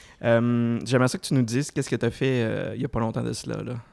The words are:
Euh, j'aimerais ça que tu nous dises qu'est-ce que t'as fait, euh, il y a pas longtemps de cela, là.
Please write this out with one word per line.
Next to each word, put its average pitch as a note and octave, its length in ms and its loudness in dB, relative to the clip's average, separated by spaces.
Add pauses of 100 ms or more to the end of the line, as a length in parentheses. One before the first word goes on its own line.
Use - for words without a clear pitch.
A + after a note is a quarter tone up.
(240)
Euh, A#2 640 2
j'aimerais B2+ 240 4
ça - 80 -4
que - 80 -10
tu - 80 0
nous C3 100 4
dises A#2+ 280 -2
qu'est-ce - 180 -4
que - 80 0
t'as A#2 120 0
fait, C3 340 0
euh, G#2 320 -2
il A#2+ 60 -6
y B2 40 -2
a - 20 -6
pas B2 140 -2
longtemps A#2 220 -2
de A#2 100 -4
cela, A2 280 -6
là. A2+ 120 -6 (200)